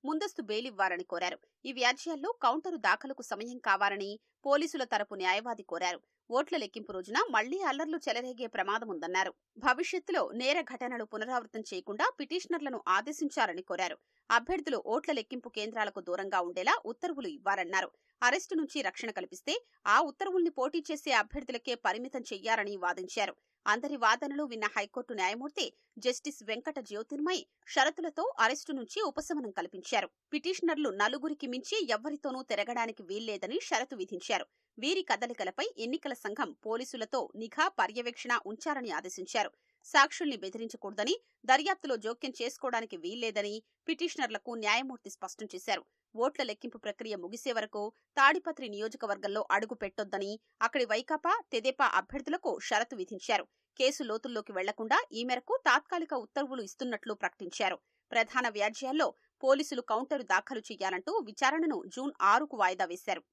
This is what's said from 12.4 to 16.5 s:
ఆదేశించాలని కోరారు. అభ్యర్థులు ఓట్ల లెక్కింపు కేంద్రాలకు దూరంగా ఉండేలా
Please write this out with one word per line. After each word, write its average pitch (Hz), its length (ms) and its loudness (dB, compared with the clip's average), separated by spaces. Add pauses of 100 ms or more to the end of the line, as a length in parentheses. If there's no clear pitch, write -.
ఆదేశించాలని 220 760 0
కోరారు. 180 360 -2 (320)
అభ్యర్థులు 240 560 2
ఓట్ల 294 260 0
లెక్కింపు 240 380 -4
కేంద్రాలకు 214 520 -2
దూరంగా 185 400 0
ఉండేలా 185 340 2 (100)